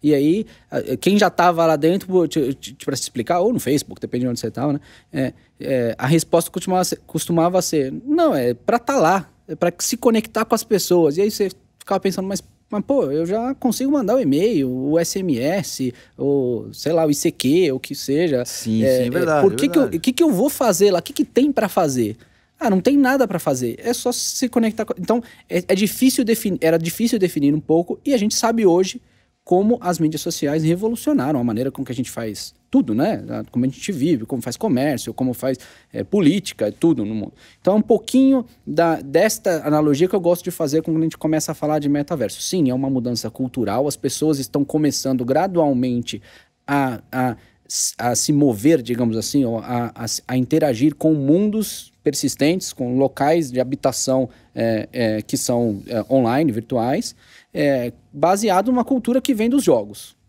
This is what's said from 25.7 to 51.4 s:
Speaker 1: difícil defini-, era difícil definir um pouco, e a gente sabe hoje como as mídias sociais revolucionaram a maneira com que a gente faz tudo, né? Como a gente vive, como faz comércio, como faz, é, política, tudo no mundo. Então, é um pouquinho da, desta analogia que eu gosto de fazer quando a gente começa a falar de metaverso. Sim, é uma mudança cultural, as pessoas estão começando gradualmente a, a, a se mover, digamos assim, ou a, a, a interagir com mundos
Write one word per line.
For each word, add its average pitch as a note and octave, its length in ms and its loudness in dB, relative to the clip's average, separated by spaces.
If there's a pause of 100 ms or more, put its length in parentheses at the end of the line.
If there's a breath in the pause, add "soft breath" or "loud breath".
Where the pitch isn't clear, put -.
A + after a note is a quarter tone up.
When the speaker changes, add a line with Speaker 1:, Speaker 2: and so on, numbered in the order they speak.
Speaker 1:
difícil A#3+ 500 2
defini-, G#3+ 360 0
era D#3+ 160 2
difícil G#3 420 -2
definir D#3 360 2
um D#3+ 60 0
pouco, E3 440 0
e - 80 0
a C4 40 2
gente G#3 180 0
sabe A3+ 320 2
hoje F#3 340 2 (440)
como G#3 360 2
as F3 200 -2
mídias D#3 220 0
sociais D#3 420 -2
revolucionaram A3 760 0
a A#2+ 60 0
maneira A#2+ 260 -2
com C3+ 140 -8
que B2+ 80 -10
a - 20 -6
gente B2 160 -6
faz A2 420 -10 (160)
tudo, D#3+ 280 2
né? D3+ 260 0 (300)
Como A#2+ 120 0
a C3 40 2
gente - 240 -8
vive, C3+ 340 0
como B2 160 -6
faz B2 140 -8
comércio, C#3 580 -2
como B2+ 180 -2
faz, B2+ 240 -2 (360 loud breath)
é, A2 100 -6
política, D#3 680 0
tudo C#3+ 320 0
no G#2+ 100 -6
mundo. G#2 180 -8 (280 soft breath)
Então, F#3 140 2
é - 20 4
um G#3+ 60 2
pouquinho B3+ 640 2 (220 loud breath)
da, D#3+ 340 0
desta E3 640 0
analogia D3+ 440 2
que G#3+ 80 0
eu F#3+ 40 2
gosto E3+ 220 0
de F#3 80 -6
fazer D#3 320 -2
quando D#3+ 140 -2
a D#3+ 60 0
gente D#3+ 140 -4
começa D#3 360 -2
a - 20 -4
falar D3+ 240 -2
de D3 100 -2
metaverso. C#3+ 540 -2
Sim, D#3+ 280 0
é B2 40 -2
uma C3+ 160 -2
mudança A#2+ 400 -4
cultural, B2 560 -2
as C#3 80 -4
pessoas C#3+ 460 -2
estão C#3+ 240 -2
começando C3+ 600 -2
gradualmente C3 960 0 (460 soft breath)
a, C3+ 340 -2 (120)
a, B2+ 240 -2 (640 soft breath)
a A#2+ 180 0
se - 160 0
mover, C#3 500 4
digamos A#2 340 -2
assim, C3 280 0
ou A2+ 140 -2
a, A#2+ 360 -6
a, A#2 120 -10 (200)
a B2+ 100 -4
interagir C#3 600 0
com D#3+ 180 2
mundos G3+ 800 0 (100)